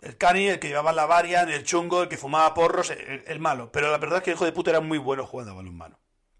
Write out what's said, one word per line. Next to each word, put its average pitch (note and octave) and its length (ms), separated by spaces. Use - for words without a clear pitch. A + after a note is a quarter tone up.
El - 160
cani, F#3+ 300
el F3+ 120
que D3+ 100
llevaba D3 240
la D#3 120
varia, F3 360
el D3+ 220
chungo, F3 400
el D#3 60
que D#3 80
fumaba D3+ 360
porros, E3 360
el, - 380
el D3+ 120
malo. C3+ 320
Pero D3+ 200
la D3+ 60
verdad D#3 220
es F3+ 40
que F3+ 80
el E3 60
hijo F#3 80
de E3 80
puta E3+ 180
era D#3+ 80
muy D#3 180
bueno C3+ 280
jugando A#2+ 260
a F#2 40
balonmano. F2 440